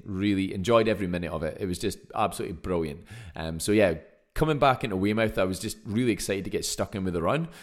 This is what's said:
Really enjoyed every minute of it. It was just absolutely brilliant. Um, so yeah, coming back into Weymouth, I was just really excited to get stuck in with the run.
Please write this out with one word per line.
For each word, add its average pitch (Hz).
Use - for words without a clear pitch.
Really 95
enjoyed 113
every 98
minute 87
of 80
it. 78
It 101
was 87
just 98
absolutely 104
brilliant. 82
Um, 82
so 104
yeah, 101
coming 151
back 135
into 104
Weymouth, 107
I 101
was 92
just -
really 113
excited 98
to 104
get 82
stuck -
in 95
with 92
the 85
run. 143